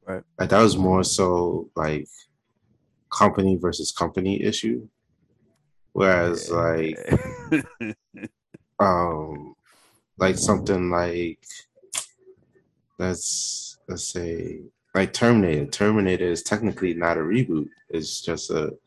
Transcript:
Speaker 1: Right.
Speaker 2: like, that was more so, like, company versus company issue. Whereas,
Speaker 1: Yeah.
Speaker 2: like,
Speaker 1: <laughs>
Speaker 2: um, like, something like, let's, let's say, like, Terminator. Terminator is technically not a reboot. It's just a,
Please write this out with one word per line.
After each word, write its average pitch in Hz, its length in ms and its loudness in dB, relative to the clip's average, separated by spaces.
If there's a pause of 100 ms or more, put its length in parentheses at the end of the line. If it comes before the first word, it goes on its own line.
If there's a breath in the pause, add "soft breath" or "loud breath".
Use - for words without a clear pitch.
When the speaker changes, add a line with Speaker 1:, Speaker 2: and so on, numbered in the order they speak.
Speaker 1:
Right. 92 160 -8 (160)
Speaker 2:
like, 92 120 0
that 98 100 6
was 101 160 6
more 92 260 4
so, 87 720 0
like, 78 300 -2 (1040)
company 95 460 4
versus 82 340 -2
company 92 520 -2
issue. 113 440 -2 (1080)
Whereas, 87 560 2
Speaker 1:
Yeah. 82 1120 -2 (180)
Speaker 2:
like, 107 160 -10 (540)
Speaker 1:
<laughs> - 300 -20
Speaker 2:
um, 80 760 -2 (640)
like, 92 180 2
something 90 540 0
like, 87 480 -2 (1600)
let's, - 800 -6 (100)
let's 87 160 -10
say, 82 560 -8 (340)
like, 92 180 2
Terminator. 92 540 4
Terminator 95 600 2
is 85 160 -2
technically 95 520 -2
not 85 220 0
a 82 40 -2
reboot. 82 480 0 (200)
It's 80 320 -6
just 82 300 -6
a, 80 240 -2 (120)